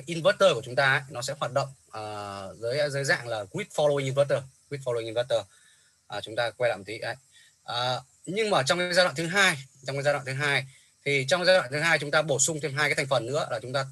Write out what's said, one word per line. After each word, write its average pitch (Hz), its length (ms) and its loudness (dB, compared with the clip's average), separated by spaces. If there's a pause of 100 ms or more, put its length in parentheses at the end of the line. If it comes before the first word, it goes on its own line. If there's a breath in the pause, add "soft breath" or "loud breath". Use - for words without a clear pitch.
inverter 170 480 4
của 113 120 -2
chúng 120 100 -10
ta 135 180 4
ấy, 139 160 2
nó 120 120 -8
sẽ 135 180 -6
hoạt 143 140 -4
động, 135 160 0 (220)
à, 110 100 -10 (600)
dưới, 143 280 -2
dưới 139 140 -4
dạng 139 240 -2
là 110 260 -6
grid 202 220 -6
following 143 300 2
inverter, 139 340 2 (300)
grid 139 120 -10
following 120 240 -4
inverter. 117 340 0 (680 soft breath)
À, 104 140 -8
chúng 107 140 -12
ta 117 160 -2
quay 120 180 0
lại 104 80 -2
một 101 100 -14
tí 110 100 -8
đấy. 117 180 -8 (480 soft breath)
À, 123 320 -2 (300)
nhưng 208 240 -2
mà 156 140 4
trong 175 160 2
cái 180 140 -2
giai 180 120 6
đoạn 156 100 -2
thứ 165 120 -4
hai, 185 300 4 (300)
trong 135 80 -6
cái 139 80 -4
giai 143 100 4
đoạn 139 120 -4
thứ 131 80 -6
hai 135 320 0 (400 loud breath)
thì 139 240 0
trong 180 160 2
giai 185 120 8
đoạn 127 140 0
thứ 147 80 -2
hai 160 200 2
chúng 147 120 -6
ta 156 100 4
bổ 156 180 0
sung 156 220 2
thêm 139 140 -4
hai 147 140 2
cái 147 60 0
thành 147 120 -2
phần 123 180 2
nữa 147 260 -2
là 117 80 -4
chúng 123 140 -8
ta 135 180 0